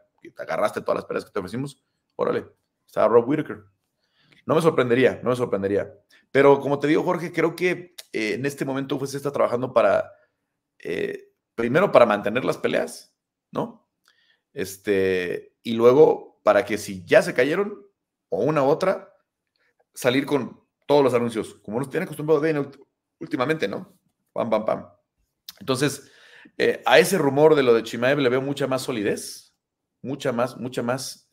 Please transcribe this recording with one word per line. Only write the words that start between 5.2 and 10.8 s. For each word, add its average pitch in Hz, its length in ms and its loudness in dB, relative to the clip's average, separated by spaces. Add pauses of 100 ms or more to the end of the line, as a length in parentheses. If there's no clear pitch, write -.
no 123 60 0
me 123 60 0
sorprendería. 98 560 -2 (400)
Pero 139 280 6
como 139 200 -2
te 147 80 0
digo, 170 140 2
Jorge, 175 300 -4
creo 165 240 -2
que, 180 400 -4 (160)
eh, 107 220 -2
en 127 120 -4
este 139 200 -6
momento 135 300 -4
U - 40 -4
F 139 80 -6
C 139 100 -10
está 139 140 -6
trabajando 127 420 -2
para, 101 380 2 (680)
eh, - 520 -8 (240)